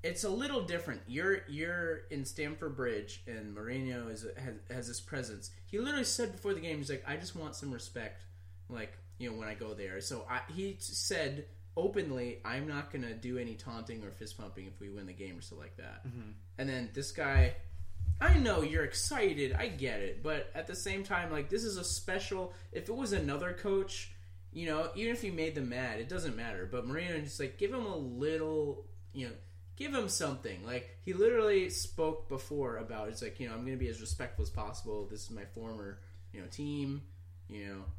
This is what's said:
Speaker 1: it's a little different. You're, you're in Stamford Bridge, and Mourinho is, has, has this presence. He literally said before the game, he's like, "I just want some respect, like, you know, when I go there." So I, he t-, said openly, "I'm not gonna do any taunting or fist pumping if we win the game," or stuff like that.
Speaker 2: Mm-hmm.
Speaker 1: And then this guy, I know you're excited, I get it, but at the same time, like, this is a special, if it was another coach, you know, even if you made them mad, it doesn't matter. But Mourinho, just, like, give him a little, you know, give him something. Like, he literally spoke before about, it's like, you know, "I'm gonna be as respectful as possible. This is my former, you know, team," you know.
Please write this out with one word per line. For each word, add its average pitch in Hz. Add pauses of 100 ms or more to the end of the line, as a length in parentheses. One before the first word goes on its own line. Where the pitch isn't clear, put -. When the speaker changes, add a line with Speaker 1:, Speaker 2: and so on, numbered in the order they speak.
Speaker 1:
it's 175
a 214
little 254
different. 170
You're, 180 (100)
you're 165
in 143
Stamford 147
Bridge, 110
and 107
Mourinho 120
is, 107 (100)
has, 131 (160)
has 123
this 120
presence. 120 (160)
He 202
literally 269
said 226
before 196
the 170
game, 160
he's 143
like, 135
"I 143
just 170
want 156
some 143
respect, 113 (440)
like, 110 (260)
you 123
know, 110
when 110
I 107
go 107
there." 98
So 107
I, 123 (120)
he 190
t-, 196
said 147 (320)
openly, 151
"I'm 127
not 143
gonna 120
do 123
any 117
taunting 113
or 98
fist 98
pumping 95
if 90
we 101
win 98
the 92
game," 92
or -
stuff -
like 76
that. -
Speaker 2:
Mm-hmm. 120 (280)
Speaker 1:
And 135
then 127
this 139
guy, 139 (680)
I 339
know 208
you're 151
excited, 151
I 233
get 131
it, 98
but 151
at 160
the 180
same 196
time, 175
like, 147
this 220
is 208
a 175
special, 185 (200)
if -
it 220
was 247
another 156
coach, 196 (420)
you 165
know, 160
even 226
if 233
you 196
made 160
them 135
mad, 120
it 120
doesn't 160
matter. 104
But 120
Mourinho, 165
just, 143
like, 135
give 202
him 247
a 185
little, 151 (300)
you 131
know, 113 (440)
give 277
him 220
something. 131
Like, 120
he 185
literally 208
spoke -
before 135
about, 110
it's 113
like, 95
you 123
know, 113
"I'm 117
gonna 131
be 127
as 113
respectful -
as -
possible. 107
This 104
is -
my 104 (100)
former, 110 (320)
you 98
know, 87
team," 143 (460)
you 104
know. 98 (140)